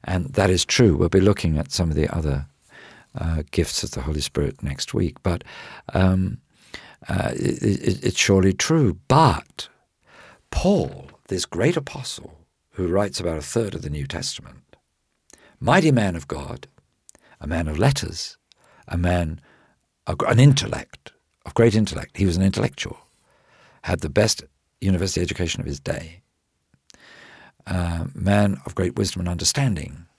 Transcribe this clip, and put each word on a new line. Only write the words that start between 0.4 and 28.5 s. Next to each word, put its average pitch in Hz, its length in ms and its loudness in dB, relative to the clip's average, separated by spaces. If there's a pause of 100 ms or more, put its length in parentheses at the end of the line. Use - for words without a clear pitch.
is 92 160 2
true. 107 280 6
We'll 87 140 2
be 95 120 4
looking 95 360 2
at - 160 -4
some 87 160 0
of 76 80 0
the - 180 0
other, 69 320 -2 (720)
uh, 80 320 -2
gifts - 320 -2
of - 100 -8
the 67 100 -8
Holy 73 180 -4
Spirit - 420 -4
next 69 300 -8
week. - 300 -2
But, 87 200 -2 (520)
um, 92 440 2 (720)
uh, 92 260 -2
it, - 280 -4
it, 95 420 0
it's 95 140 -2
surely 95 340 4
true. 139 460 2 (100)
But 131 600 2 (840)
Paul, - 600 0 (180)
this 92 180 -4
great 127 300 2
apostle - 640 -10 (340)
who 92 160 -4
writes 95 320 0
about 82 180 -2
a - 40 -8
third 110 320 -2
of - 80 -8
the 73 80 -8
New 71 160 -6
Testament, - 680 -12 (840)
mighty 160 300 4
man 104 240 2
of 76 140 -10
God, - 400 -10 (720)
a 73 60 -10
man 78 220 -2
of 76 100 -4
letters, - 580 -2 (520)
a 90 100 -4
man, 87 420 0 (680)
a, - 80 -4 (120)
an 107 120 4
intellect, - 720 2 (340)
of - 80 -16
great 117 200 4
intellect. - 420 -2
He 98 100 0
was 85 100 0
an 95 60 2
intellectual, - 560 -2 (840)
had 87 180 -2
the 80 80 -6
best 107 360 2 (360)
university 92 400 0
education 90 400 -4
of - 60 -6
his 69 140 -6
day, 82 400 -8 (1500)
a 85 480 -2
man 101 520 2